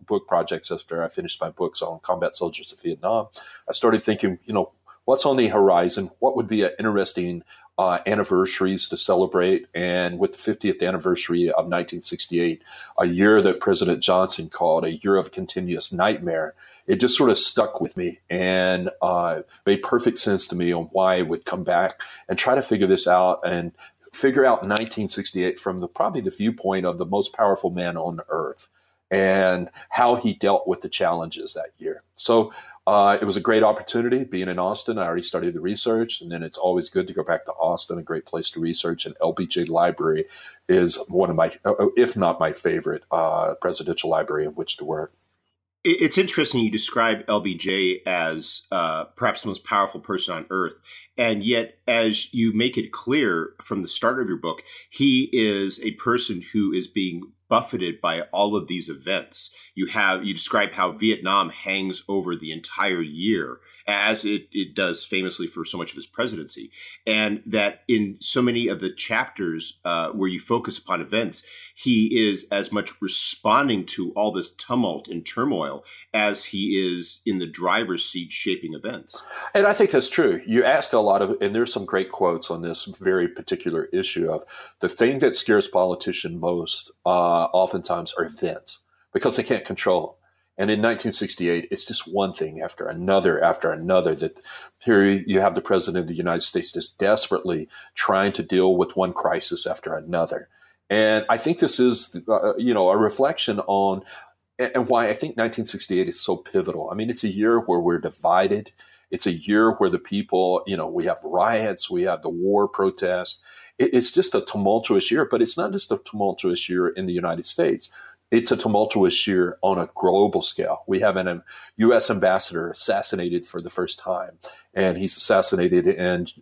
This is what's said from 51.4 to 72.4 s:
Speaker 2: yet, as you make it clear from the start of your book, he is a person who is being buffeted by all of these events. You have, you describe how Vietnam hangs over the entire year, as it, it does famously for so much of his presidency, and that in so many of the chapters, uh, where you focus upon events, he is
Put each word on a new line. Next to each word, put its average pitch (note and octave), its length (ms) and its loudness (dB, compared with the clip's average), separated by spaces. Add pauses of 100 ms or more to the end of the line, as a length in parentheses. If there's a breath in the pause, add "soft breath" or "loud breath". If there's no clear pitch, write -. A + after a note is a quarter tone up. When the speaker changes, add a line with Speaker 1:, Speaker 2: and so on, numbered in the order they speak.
Speaker 2:
yet, A#2 360 -2 (100)
as A2+ 460 0
you A2+ 180 2
make A#2 260 0
it A2 140 -4
clear A2+ 600 -2 (100)
from G2 200 -6
the E2+ 60 -8
start B2+ 320 -2
of A#2 80 -2
your F#2 80 -4
book, E2 260 -6 (280 loud breath)
he C3+ 420 2
is G2+ 500 0
a A2 100 -4
person A#2 600 -4
who G2+ 220 0
is F2+ 140 -4
being F#2 440 -6 (180)
buffeted G#2+ 520 -2
by E2+ 200 -2 (100)
all G#2 240 0
of F2 120 -4
these E2+ 220 -8
events. D2 640 -8 (240 loud breath)
You F#2 120 -2
have, F#2+ 360 0
you G2 100 -4
describe G2+ 380 -2
how F#2 220 -2
Vietnam G2+ 560 0
hangs F#2+ 580 -6
over F2+ 280 -2
the D#2 160 -10
entire F2 500 -4
year, D#2+ 580 -4 (260 soft breath)
as G#2 380 0
it, G#2 300 -4
it G2 200 -4
does F2+ 300 -2
famously F#2 420 -4
for E2 200 -10
so - 120 -10
much E2+ 140 -8
of - 60 -20
his C2+ 100 -16
presidency, F2+ 640 -8 (340 loud breath)
and G#2+ 400 0
that G#2 420 -2
in G#2 340 2
so - 200 -2
many A#2+ 280 0
of F#2 100 -4
the F#2 100 -4
chapters, F#2 920 -6
uh, E2+ 280 -2
where F#2+ 180 -2
you F2+ 100 -6
focus - 380 -4
upon F2+ 240 -6
events, G2+ 440 -4 (300 loud breath)
he A2 540 2
is F#2+ 200 -4